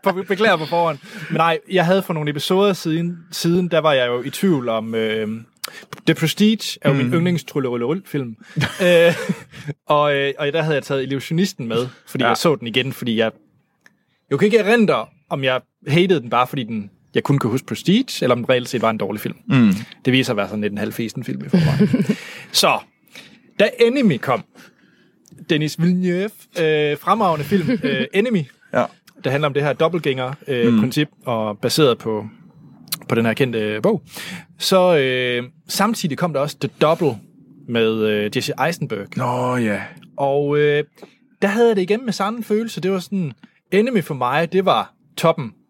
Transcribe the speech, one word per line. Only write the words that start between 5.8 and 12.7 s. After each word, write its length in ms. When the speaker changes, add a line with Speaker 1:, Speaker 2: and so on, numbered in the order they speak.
Speaker 1:
The 80
Prestige 680
er 80
jo 60
min 120
Speaker 2:
Mm. 60
Speaker 1:
yndlingstrullerullerull-film. 1200
Speaker 2:
<laughs> 300
Speaker 1:
Øh, 280
og, 280
øh, 240
og 140
der 80
havde 140
jeg 80
taget 200
Illusionisten 640
med, 200
fordi 160
Speaker 2:
Ja. 40
Speaker 1:
jeg 100
så 180
den 120
igen, 260